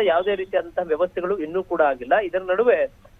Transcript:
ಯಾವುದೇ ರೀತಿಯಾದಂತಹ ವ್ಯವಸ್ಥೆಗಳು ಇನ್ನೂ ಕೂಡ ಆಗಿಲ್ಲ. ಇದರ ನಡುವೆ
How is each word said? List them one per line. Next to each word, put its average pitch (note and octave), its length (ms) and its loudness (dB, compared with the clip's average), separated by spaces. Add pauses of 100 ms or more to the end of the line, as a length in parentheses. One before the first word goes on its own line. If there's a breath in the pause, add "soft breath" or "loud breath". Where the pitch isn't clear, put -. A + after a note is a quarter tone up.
ಯಾವುದೇ F#3 320 2
ರೀತಿಯಾದಂತಹ F#3 480 -4
ವ್ಯವಸ್ಥೆಗಳು F3 540 -2
ಇನ್ನೂ E3+ 260 -4
ಕೂಡ E3+ 180 -2
ಆಗಿಲ್ಲ. C#3 360 2
ಇದರ F#3 240 -2 (100)
ನಡುವೆ F#3+ 340 4 (340)